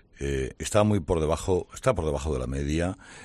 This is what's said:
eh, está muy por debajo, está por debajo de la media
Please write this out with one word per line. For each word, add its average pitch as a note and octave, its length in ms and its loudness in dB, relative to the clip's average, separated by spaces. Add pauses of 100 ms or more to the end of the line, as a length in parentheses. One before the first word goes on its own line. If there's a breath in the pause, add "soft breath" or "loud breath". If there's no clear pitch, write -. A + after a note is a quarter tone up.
(200)
eh, C#2 400 -2
está - 240 4
muy G#2 160 4
por E2 220 0
debajo, E2 520 0
está C3 220 0
por E2+ 100 -2
debajo D2 280 -2
de B1+ 60 -2
la B1 80 -4
media D2 500 -2 (280 loud breath)